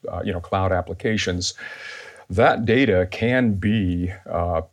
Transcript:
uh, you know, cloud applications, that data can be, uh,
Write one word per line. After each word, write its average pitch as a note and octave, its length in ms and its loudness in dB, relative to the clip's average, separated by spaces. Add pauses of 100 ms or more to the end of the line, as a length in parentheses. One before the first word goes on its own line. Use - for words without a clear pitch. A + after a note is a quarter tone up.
(120)
uh, E2+ 140 -6
you G2+ 80 -2
know, F2 80 -6
cloud F#2+ 320 0
applications, F2+ 800 -2 (760)
that A2+ 360 4
data A2 460 4
can A#2+ 420 2
be, F#2 580 0 (180)
uh, E2+ 320 0 (120)